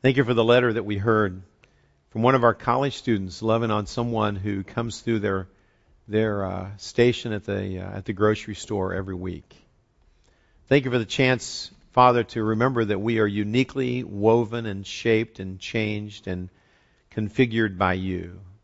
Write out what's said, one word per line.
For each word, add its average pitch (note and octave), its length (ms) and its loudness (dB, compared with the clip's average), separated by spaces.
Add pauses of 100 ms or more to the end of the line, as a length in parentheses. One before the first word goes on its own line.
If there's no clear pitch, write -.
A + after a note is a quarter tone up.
Thank C3 160 4
you C#3 60 4
for A#2+ 100 2
the A2+ 100 4
letter A#2+ 300 6
that G#2+ 120 -2
we G#2 120 -2
heard G2+ 440 2 (680)
from A2+ 140 -4
one C3 120 6
of A#2+ 80 2
our A2+ 100 6
college B2+ 420 -2
students G2 480 -4
loving A2+ 260 2
on G#2+ 160 0
someone A2 500 -2
who G2 280 -4
comes A#2 380 -8
through A2+ 180 -2
their, G2 280 -2 (600)
their, G#2 380 0
uh, F#2+ 320 -6
station A#2+ 560 0
at G#2 100 -6
the, G2 360 -6
uh, F#2+ 180 -10
at G2 80 -12
the G#2+ 80 -6
grocery G#2+ 420 0
store F#2+ 380 -6
every F#2+ 220 -6
week. F2+ 380 -10 (1120)
Thank C3+ 180 4
you B2+ 60 -2
for B2 80 2
the A2 60 0
chance, - 640 -2 (220)
Father, B2 320 6
to A2 200 -4
remember A2+ 420 2
that G2+ 140 0
we A2+ 200 0
are G#2+ 80 4
uniquely B2 760 -2
woven A2+ 640 0
and G2 200 -8
shaped A2+ 520 0
and F#2 200 -10
changed G#2 680 -6
and F2+ 220 -6 (640)
configured A2 680 0
by F#2 160 2
you. F#2 460 -6 (240)